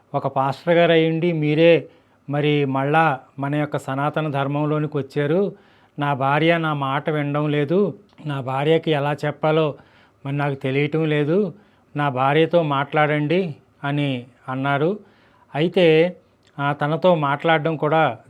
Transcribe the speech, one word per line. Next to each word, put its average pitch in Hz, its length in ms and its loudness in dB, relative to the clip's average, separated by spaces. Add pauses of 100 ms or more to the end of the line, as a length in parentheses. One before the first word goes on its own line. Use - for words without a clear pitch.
(140)
ఒక 139 120 -4
పాస్టర్ 139 480 -2
గారు 165 180 6
అయ్యుండి 165 400 2
మీరే 156 560 4 (420)
మరి 147 340 0
మళ్ళా 139 560 0 (180)
మన 139 160 -4
యొక్క 147 240 -2
సనాతన 147 500 -4
ధర్మంలోనికి 147 680 -2
వచ్చారు, 147 560 -2 (460)
నా 143 160 -2
భార్య 151 440 2
నా 156 160 -2
మాట 143 360 -4
వినడం 147 380 -2
లేదు, 147 500 0 (280)
నా 143 140 -6
భార్యకి 147 500 0
ఎలా 143 220 0
చెప్పాలో 151 600 -2 (520)
మరి 139 100 -6
నాకు 143 180 -2
తెలియటం 143 500 -2
లేదు, 156 500 -2 (420)
నా 147 120 -2
భార్యతో 151 540 2
మాట్లాడండి" 147 920 0 (280)
అని 143 400 -2 (240)
అన్నారు. 139 500 -2 (560)
అయితే, 170 640 4 (420)
ఆ, 143 140 -2
తనతో 151 420 2
మాట్లాడడం 156 600 0
కూడా 151 420 0 (120)